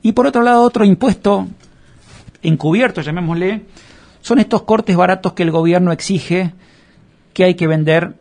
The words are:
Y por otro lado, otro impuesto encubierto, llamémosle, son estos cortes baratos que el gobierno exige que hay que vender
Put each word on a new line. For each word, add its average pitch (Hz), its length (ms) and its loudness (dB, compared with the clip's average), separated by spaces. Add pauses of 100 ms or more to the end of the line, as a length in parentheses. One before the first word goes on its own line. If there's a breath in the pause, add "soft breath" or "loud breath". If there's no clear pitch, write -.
Y 220 100 0
por 247 160 0
otro 262 160 0
lado, 240 200 4
otro 240 220 0
impuesto 196 640 0 (960 soft breath)
encubierto, 160 580 0
llamémosle, 175 600 -4 (600 soft breath)
son 233 180 0
estos 220 240 0
cortes 214 320 0
baratos 185 380 0
que 180 100 -4
el 165 80 0
gobierno 170 400 2
exige 180 640 -4 (800 soft breath)
que 185 100 0
hay 180 120 2
que 170 120 -2
vender 156 540 0